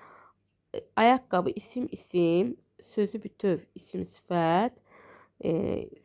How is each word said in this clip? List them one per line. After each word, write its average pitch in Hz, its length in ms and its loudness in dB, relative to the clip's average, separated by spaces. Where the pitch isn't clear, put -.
Ayaqqabı 226 600 2
isim, - 360 -8
isim, 180 680 0
sözü 208 420 -4
bütöv, - 400 -2
isim, - 300 -10
sifət, 175 720 0
e, - 80 0